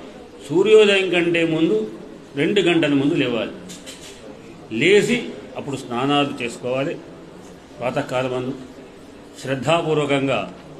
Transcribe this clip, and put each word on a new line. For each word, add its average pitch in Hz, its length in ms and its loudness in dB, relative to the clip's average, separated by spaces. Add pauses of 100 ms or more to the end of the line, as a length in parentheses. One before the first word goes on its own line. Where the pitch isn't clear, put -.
(480)
సూర్యోదయం 202 640 6
కంటే 170 340 2
ముందు 180 460 2 (460)
రెండు 190 240 2
గంటల 160 340 4
ముందు 143 200 2
లేవాలి. 120 360 0 (1200)
లేచి 190 500 4 (340)
అప్పుడు 131 200 -8
స్నానాలు 139 680 -2
చేసుకోవాలి. 127 540 -4 (840)
ప్రాతకాలమందు 127 760 -4 (880)
శ్రద్ధాపూర్వకంగా 135 1120 0 (260)